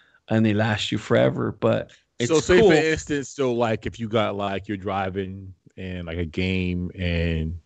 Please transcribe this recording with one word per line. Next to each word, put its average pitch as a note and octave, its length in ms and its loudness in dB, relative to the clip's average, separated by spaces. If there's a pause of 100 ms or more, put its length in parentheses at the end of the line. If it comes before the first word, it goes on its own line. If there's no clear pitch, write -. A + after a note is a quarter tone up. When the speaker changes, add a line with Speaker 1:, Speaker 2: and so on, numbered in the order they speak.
(280)
Speaker 1:
and A2 160 2
they A2 80 4
last G#2+ 400 0
you A2 60 -4
forever. A#2+ 540 2
But A2+ 380 0 (280)
it's A#2+ 100 -2
Speaker 2:
So D#3 120 4
say F3+ 200 6
Speaker 1:
cool. G#3 100 8
Speaker 2:
for D#3+ 60 6
instance, D#3 540 0
so, C3 240 -2
like, A2+ 320 0
if - 120 -8
you A2+ 120 -6
got, G#2+ 260 0
like, G2 320 -4
you're G#2 80 -4
driving F#2+ 800 -6 (240)
in, F2+ 260 -8
like, E2+ 140 -6
a F2 80 -2
game F2+ 680 -2
and E2+ 720 -2